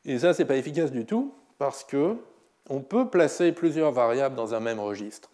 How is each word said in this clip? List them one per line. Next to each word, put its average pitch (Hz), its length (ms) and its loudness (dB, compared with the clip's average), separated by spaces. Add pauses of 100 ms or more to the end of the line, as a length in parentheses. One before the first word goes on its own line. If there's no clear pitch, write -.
Et 131 120 -2
ça, 143 140 4
c'est 165 140 2
pas 135 100 2
efficace 147 340 -2
du 120 140 -4
tout, 262 300 -2 (240)
parce 139 260 -4
que 160 320 0 (540)
on 139 100 -4
peut 233 280 -2
placer 165 440 4
plusieurs 156 400 2
variables 127 420 2
dans 117 200 -4
un 110 60 -2
même 113 200 -4
registre 104 540 -8